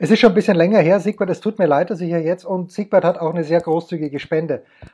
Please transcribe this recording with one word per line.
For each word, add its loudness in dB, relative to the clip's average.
Es -2
ist 6
schon 6
ein -4
bisschen 2
länger 4
her, 4
Siegbert, -4
es -2
tut -6
mir 2
leid, 2
dass -8
ich -6
hier -2
jetzt, -4
und -6
Siegbert 0
hat 0
auch -4
eine -4
sehr 0
großzügige -6
Spende -4